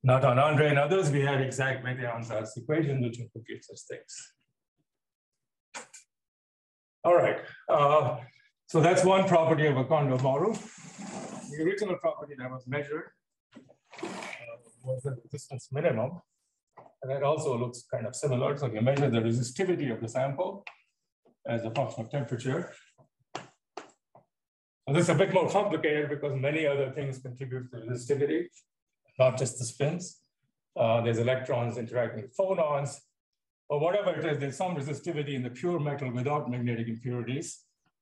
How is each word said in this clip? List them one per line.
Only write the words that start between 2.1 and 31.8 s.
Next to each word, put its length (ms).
equation, 460
which 160
will 140
compute 300
such 200
things. 520
All 100
right, 240
uh, 480
so 140
that's 240
one 220
property 400
of 100
a 80
Kondo 340
model. 340
The 1120
original 320
property 420
that 120
was 160
measured, 440
uh, 40
was 180
the 220
resistance 480
minimum, 480
and 80
that 120
also 340
looks 340
kind 160
of 80
similar. 420
So 100
you 140
measure 280
the 120
resistivity 720
of 80
the 80
sample 560
as 180
a 60
function 340
of 60
temperature, 600
this 120
is 60
a 40
bit 180
more 160
complicated 640
because 240
many 320
other 240
things 280
contribute 520
to 60
resistivity, 680
not 180
just 200
the 60
spins. 540
Uh, 240
there's 180
electrons 600
interacting 440